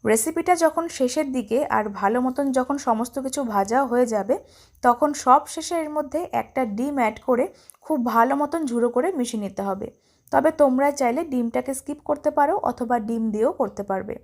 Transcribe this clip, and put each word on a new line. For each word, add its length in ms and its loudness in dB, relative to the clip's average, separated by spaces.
রেসিপিটা 500 2
যখন 200 0
শেষের 300 0
দিকে 220 -2
আর 80 2
ভালো 200 2
মতন 260 0
যখন 180 -2
সমস্ত 380 -2
কিছু 200 -4
ভাজা 340 0
হয়ে 240 2
যাবে, 200 0
তখন 280 4
সব 160 8
শেষে 280 -6
এর 140 -4
মধ্যে 240 -2
একটা 200 -4
ডিম 240 -2
অ্যাড 160 0
করে 180 2
খুব 140 0
ভালো 220 4
মতন 240 -2
ঝুড়ো 260 2
করে 120 2
মিশিয়ে 260 -4
নিতে 240 -8
হবে। 180 -4
তবে 180 4
তোমরা 260 4
চাইলে 200 0
ডিমটাকে 420 -4
স্কিপ 340 -10
করতে 300 0
পারো, 160 4
অথবা 260 -2
ডিম 140 -2
দিয়েও 260 2
করতে 300 -4
পারবে। 340 -4